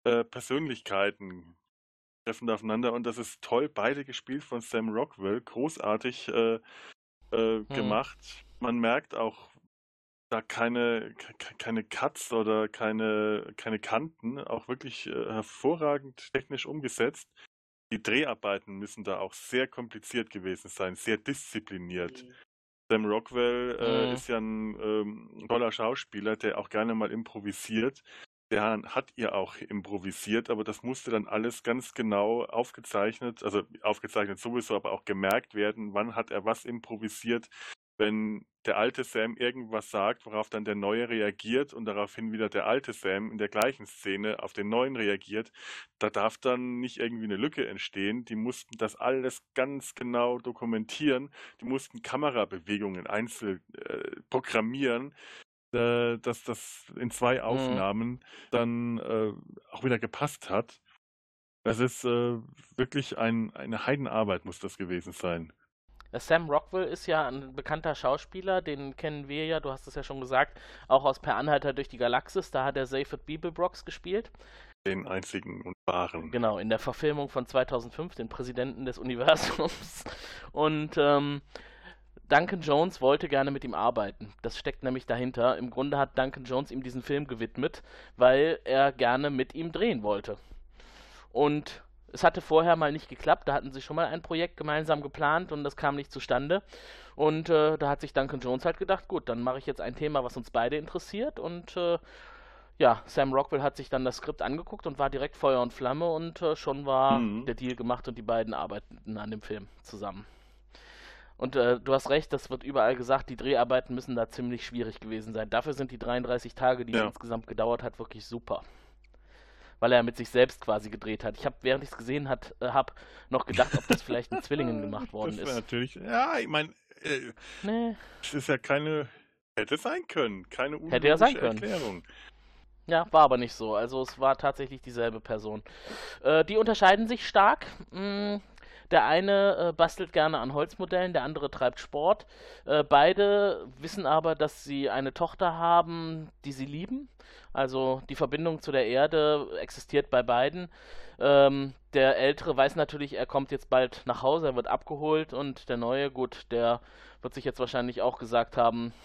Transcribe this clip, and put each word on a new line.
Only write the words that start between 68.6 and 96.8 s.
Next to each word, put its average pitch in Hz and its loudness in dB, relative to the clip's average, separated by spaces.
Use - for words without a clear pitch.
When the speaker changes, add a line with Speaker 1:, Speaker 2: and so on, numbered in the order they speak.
Speaker 2:
den 139 -6
kennen 147 -8
wir 151 -4
ja, 160 -2
du 143 -6
hast 135 -10
es - -14
ja 139 -6
schon 135 -8
gesagt, 131 2
auch 135 8
aus 135 2
Per 123 0
Anhalter 143 2
durch 131 -4
die - -18
Galaxis, 123 0
da 135 0
hat 139 -2
er 135 0
Seyfried 135 -6
Beeblebrox 165 -4
gespielt. 190 -6
Speaker 1:
Den 95 -2
einzigen 95 -6
und 92 -10
wahren. 87 -2
Speaker 2:
Genau, 113 0
in 107 -4
der 110 2
Verfilmung 143 -2
von 127 -4
zweitausendfünf, 127 -4
den 113 -8
Präsidenten 127 -6
des 123 -6
Universums. 147 0
Und, 156 2
ähm, 143 4
Duncan 165 4
Jones 151 2
wollte 143 4
gerne 139 2
mit 139 -4
ihm 120 -6
arbeiten. 104 0
Das - -8
steckt - -6
nämlich 127 -4
dahinter. 123 2
Im 120 -6
Grunde 139 -2
hat 135 0
Duncan 135 0
Jones 131 -2
ihm 131 -6
diesen 127 -8
Film 143 -2
gewidmet, 123 -4
weil 135 8
er 135 4
gerne 131 2
mit 131 -2
ihm 165 -6
drehen 160 0
wollte. 104 -2
Und 147 0
es - 2
hatte 175 6
vorher 165 6
mal 151 2
nicht 156 -8
geklappt, 151 2
da 139 4
hatten 135 -4
sie 131 -10
schon 151 -8
mal 165 2
ein 160 -4
Projekt 170 -4
gemeinsam 151 0
geplant 156 0
und 147 -4
das 143 -4
kam 143 0
nicht 143 -6
zustande. 139 0